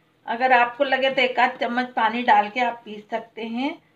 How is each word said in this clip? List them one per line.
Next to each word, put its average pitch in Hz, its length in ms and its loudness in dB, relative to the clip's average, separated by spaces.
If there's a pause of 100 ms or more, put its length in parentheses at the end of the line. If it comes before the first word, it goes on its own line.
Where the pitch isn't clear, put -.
(280)
अगर 247 240 0
आपको 240 320 2
लगे 262 260 2
तो 262 120 0
एक 247 180 0
आध 254 180 2
चम्मच 247 340 -4
पानी 233 320 0
डाल 208 260 4
के 254 100 -6
आप 240 260 -2
पीस 208 240 -16
सकते 220 340 -10
हैं, 240 280 -4 (240)